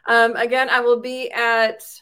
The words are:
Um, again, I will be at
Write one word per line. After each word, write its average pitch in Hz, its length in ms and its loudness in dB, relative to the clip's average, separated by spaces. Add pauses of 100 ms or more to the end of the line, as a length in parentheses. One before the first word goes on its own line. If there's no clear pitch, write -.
Um, 233 300 2
again, 254 340 -2
I 240 120 2
will 240 180 2
be 254 320 -8
at 226 500 0 (200)